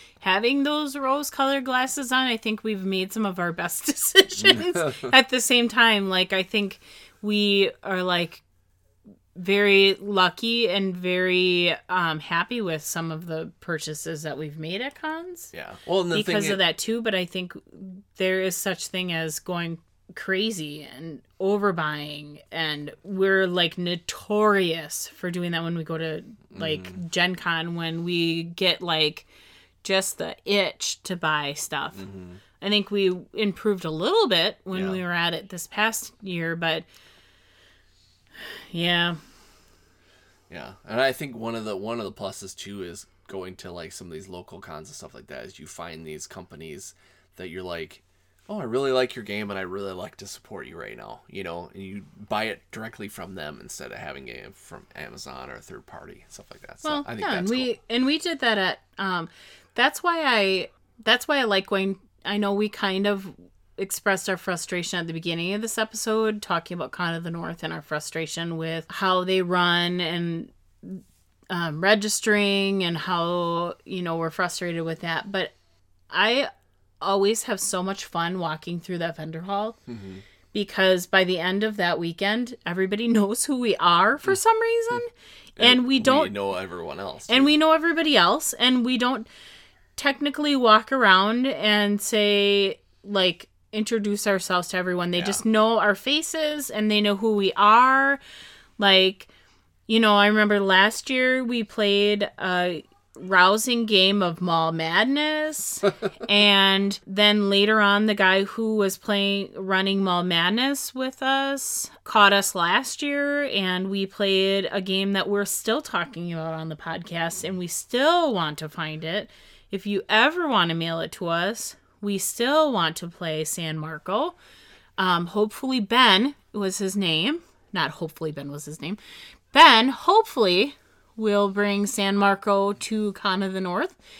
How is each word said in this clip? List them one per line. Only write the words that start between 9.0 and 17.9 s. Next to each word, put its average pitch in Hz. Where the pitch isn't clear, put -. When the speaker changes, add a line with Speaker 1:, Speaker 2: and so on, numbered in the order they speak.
Speaker 1:
very 196
lucky 208
and 190
very, 180
um, 170
happy 175
with 165
some 165
of 160
the 160
purchases 156
that 151
we've 151
made 165
at 269
cons. 330
Speaker 2:
Yeah. -
Well, 185
and 175
the 160
thing -
Speaker 1:
Because 165
of 180
Speaker 2:
is 190
Speaker 1:
that, 170
too, 226
but 226
I 180
think 180